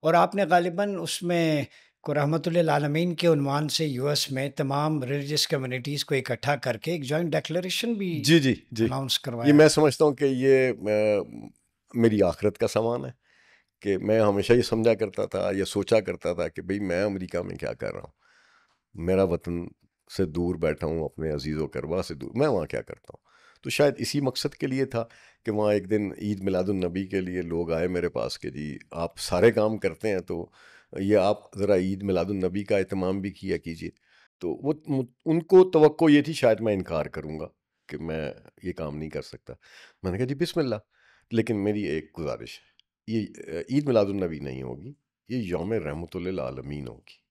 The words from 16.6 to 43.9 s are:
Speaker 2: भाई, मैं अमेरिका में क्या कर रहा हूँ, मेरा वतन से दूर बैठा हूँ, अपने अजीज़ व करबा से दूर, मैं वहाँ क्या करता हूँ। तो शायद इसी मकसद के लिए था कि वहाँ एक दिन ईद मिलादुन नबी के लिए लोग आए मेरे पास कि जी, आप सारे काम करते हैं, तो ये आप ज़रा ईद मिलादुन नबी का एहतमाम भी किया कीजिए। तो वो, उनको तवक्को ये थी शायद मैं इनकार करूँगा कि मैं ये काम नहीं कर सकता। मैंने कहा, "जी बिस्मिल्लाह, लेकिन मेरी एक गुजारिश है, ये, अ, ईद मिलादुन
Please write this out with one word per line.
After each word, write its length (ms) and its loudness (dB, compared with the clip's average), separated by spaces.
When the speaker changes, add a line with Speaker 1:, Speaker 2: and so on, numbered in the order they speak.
Speaker 2:
भाई, 180 -4
मैं 240 0
अमेरिका 380 -4
में 140 -8
क्या 160 -6
कर 180 -8
रहा 100 -10
हूँ, 120 -18
मेरा 280 2
वतन 460 -4
से 160 -2
दूर 300 -2
बैठा 300 -2
हूँ, 180 -4
अपने 260 -6
अजीज़ 260 -4
व 100 -2
करबा 360 -6
से 120 -8
दूर, 220 -14
मैं 100 2
वहाँ 200 0
क्या 140 -6
करता 340 -16
हूँ। 40 -20
तो 80 -8
शायद 300 2
इसी 200 -2
मकसद 340 -4
के 120 -6
लिए 200 -2
था 160 -4
कि 60 -4
वहाँ 240 2
एक 120 0
दिन 360 0
ईद 180 -4
मिलादुन 440 0
नबी 200 -4
के 160 -2
लिए 220 -4
लोग 300 -4
आए 160 0
मेरे 200 -2
पास 280 -4
कि 140 -10
जी, 280 -10
आप 240 -6
सारे 320 4
काम 280 0
करते 300 -4
हैं, 140 -2
तो 300 -8
ये 160 4
आप 440 2
ज़रा 180 2
ईद 260 0
मिलादुन 420 -2
नबी 200 -2
का 140 2
एहतमाम 420 -2
भी 100 -6
किया 260 -6
कीजिए। 360 -10
तो 220 -6
वो, 200 -4
उनको 380 8
तवक्को 440 6
ये 140 8
थी 120 -2
शायद 260 2
मैं 120 2
इनकार 360 -2
करूँगा 380 -10
कि 100 -10
मैं 360 -6
ये 80 -6
काम 240 -8
नहीं 120 -8
कर 140 -8
सकता। 340 -18
मैंने 140 -2
कहा, 80 -2
"जी 80 -4
बिस्मिल्लाह, 540 -2
लेकिन 240 0
मेरी 280 0
एक 300 -4
गुजारिश 460 -8
है, 140 -20
ये, 100 -2
अ, 460 -10
ईद 160 0
मिलादुन 380 2